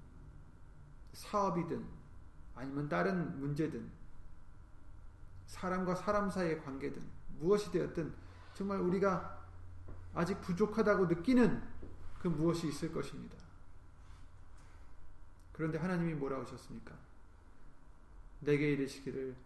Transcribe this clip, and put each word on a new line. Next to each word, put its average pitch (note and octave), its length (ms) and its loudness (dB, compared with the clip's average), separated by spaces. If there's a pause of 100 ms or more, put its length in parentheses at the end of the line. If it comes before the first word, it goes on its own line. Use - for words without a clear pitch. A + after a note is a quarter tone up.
(1120)
사업이든, E3+ 720 2 (720)
아니면 C#3 340 -2
다른 F3 500 2
문제든, C#3+ 520 0 (1600)
사람과 F#3 480 2
사람 G3+ 340 4
사이의 E3+ 340 2
관계든 C3+ 380 -4 (380)
무엇이 G3 320 6
되었든 - 420 0 (400)
정말 G3 260 0
우리가 F3+ 640 4 (680)
아직 F3 280 2
부족하다고 G3+ 640 6
느끼는 A3 540 8 (580)
그 - 80 0
무엇이 E3 400 4
있을 D#3 240 -2
것입니다. C3 460 -4 (2250)
그런데 D#3+ 240 0
하나님이 E3+ 360 2
뭐라고 C3+ 300 0
하셨습니까? A#2+ 520 -10 (1500)
"내게 D3 320 6
이르시기를 C3+ 640 -2 (100)